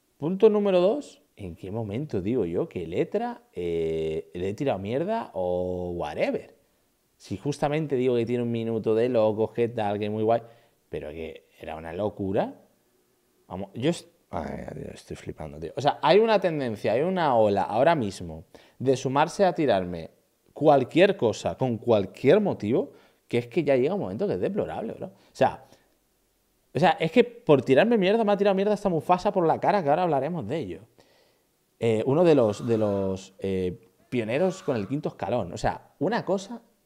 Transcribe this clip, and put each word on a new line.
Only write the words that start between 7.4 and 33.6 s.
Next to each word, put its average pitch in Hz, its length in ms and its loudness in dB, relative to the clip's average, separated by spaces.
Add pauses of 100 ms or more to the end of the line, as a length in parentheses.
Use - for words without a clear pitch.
digo 123 200 0
que 113 100 0
tiene 120 160 -2
un 117 80 -4
minuto 113 440 -2
de 117 140 2
locos, 110 440 0
que 117 160 -2
tal, 104 300 -4
que 104 120 -4
muy 110 120 -4
guay, 117 200 2 (460)
pero 76 220 -10
que 80 380 -14 (100)
era 78 180 -12
una 82 160 -12
locura. 104 640 -4 (920)
Vamos, 95 280 -10
yo 135 160 -2
est-, - 180 -6 (220)
ay, - 340 -8 (100)
Dios, - 200 -12
estoy - 220 -16
flipando, 76 420 -14
tío. 82 180 -10
O - 40 -6
sea, 135 220 0
hay 160 160 6
una 220 220 4
tendencia, 131 520 -2
hay 127 100 2
una 170 340 0
ola 101 260 4
ahora 131 320 2
mismo 90 500 -6 (340)
de 127 180 2
sumarse 147 500 0
a 175 80 2
tirarme 92 560 0 (420)
cualquier 147 640 4
cosa 101 400 -2
con 123 220 -2
cualquier 120 600 4
motivo, 156 520 -2 (360)
que 120 100 -2
es 120 80 -2
que 170 180 -2
ya 139 120 4
llega 143 180 0
un 196 60 -4
momento 113 260 -4
que 151 80 -2
es 92 60 -4
deplorable, 127 540 -4
bro. - 120 -12
O 190 60 -16 (200)
sea, 98 320 -2 (1080)
o - 40 -2
sea, 165 120 6 (100)
es 160 120 -2
que 240 120 6
por - 380 4
tirarme 180 360 4
mierda, 208 260 2
me 208 80 2
ha 196 40 2
tirado 196 180 2
mierda 196 200 0
esta 202 140 -2
Mufasa 170 440 0
por 175 140 2
la 135 140 2
cara, 180 220 2
que 143 80 -2
ahora 165 140 2
hablaremos 151 440 -2
de 143 100 -4
ello. 92 220 -8 (1000)
Eh, 110 280 2
uno 151 180 4
de 160 100 6
los, 117 320 2
de 113 120 2
los, 98 600 -2
eh, 92 500 -4 (200)